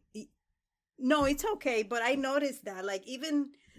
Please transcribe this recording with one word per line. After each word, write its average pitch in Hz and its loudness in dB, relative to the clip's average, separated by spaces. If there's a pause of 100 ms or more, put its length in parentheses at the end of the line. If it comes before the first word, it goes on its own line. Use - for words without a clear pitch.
(160)
y-, 214 -14 (720)
no, 277 4
it's 285 2 (100)
okay. 233 0
But 226 -2
I 262 2
noticed 277 0
that, 190 -8
like, 202 -4
even 285 -2 (280)